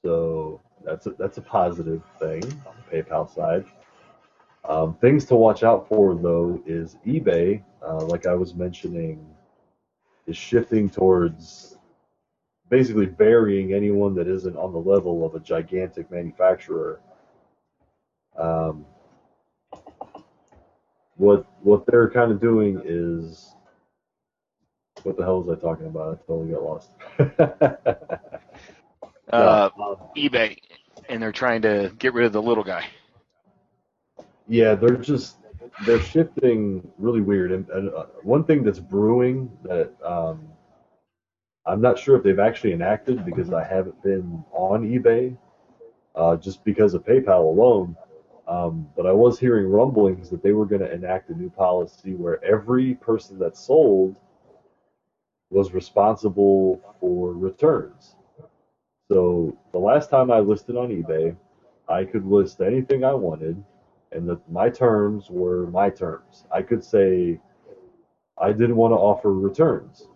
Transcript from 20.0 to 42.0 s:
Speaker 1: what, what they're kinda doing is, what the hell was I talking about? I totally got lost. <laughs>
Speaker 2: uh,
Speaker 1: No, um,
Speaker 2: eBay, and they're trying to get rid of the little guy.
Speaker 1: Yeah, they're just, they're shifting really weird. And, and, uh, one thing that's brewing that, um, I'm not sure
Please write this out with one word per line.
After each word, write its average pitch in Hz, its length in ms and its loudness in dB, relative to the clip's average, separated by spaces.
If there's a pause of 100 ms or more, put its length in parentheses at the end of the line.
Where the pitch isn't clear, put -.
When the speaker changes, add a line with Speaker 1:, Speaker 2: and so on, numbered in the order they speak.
Speaker 1:
what, 101 300 4 (160)
what 101 240 4
they're 120 220 4
kinda 117 260 2
doing 104 500 0
is, 85 720 -8 (1500)
what 95 120 -6
the 92 80 -6
hell 92 180 0
was 87 60 -8
I 80 100 -4
talking 82 280 -6
about? 80 360 -10
I - 40 -20
totally 80 260 -6
got 60 100 -6
lost. 78 280 -10 (280)
<laughs> - 1600 -2 (520)
Speaker 2:
uh, 107 440 4
Speaker 1:
No, 104 160 -10
um, 92 40 -10 (200)
Speaker 2:
eBay, 123 420 -2 (500)
and 113 140 -8
they're 107 100 -4
trying 117 300 -2
to 101 360 0
get 131 160 -2
rid 120 120 2
of 107 60 0
the 107 100 -2
little 110 220 0
guy. 90 220 -8 (1600)
Speaker 1:
Yeah, 113 260 4
they're 117 220 4
just, - 400 -6 (500)
they're - 140 4
shifting 110 840 0 (120)
really 113 220 0
weird. 95 320 0
And, 92 180 -6
and, 98 240 -6
uh, 80 120 -10 (160)
one 139 220 2
thing 151 200 2
that's 92 160 0
brewing 120 720 0 (140)
that, 87 280 -4 (120)
um, 80 440 -6 (1160)
I'm 92 140 -4
not - 180 2
sure 135 180 4